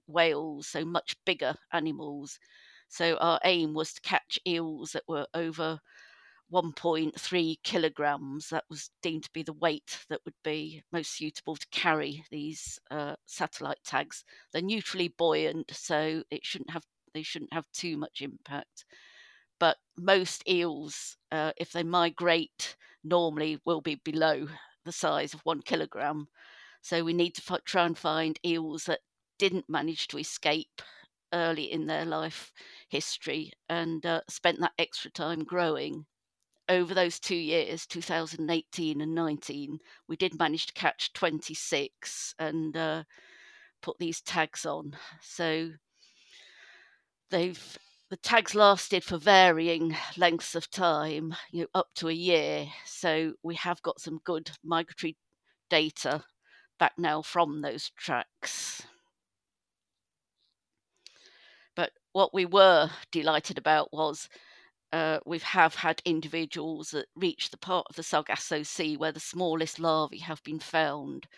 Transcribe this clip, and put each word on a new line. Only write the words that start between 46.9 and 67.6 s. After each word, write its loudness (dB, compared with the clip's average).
they've, -2
the -8
tags 4
lasted 8
for -2
varying 8
lengths 4
of -6
time, 0
you -2
know, -2
up 2
to -2
a 0
year. 2
So 0
we -6
have -4
got -4
some -8
good -4
migratory -4
data 0
back 4
now 0
from 0
those -6
tracks. -6
But 0
what 6
we 2
were 10
delighted 2
about 4
was, -2
uh, 0
we -4
have 4
had 0
individuals -2
that -4
reach -2
the -14
part 0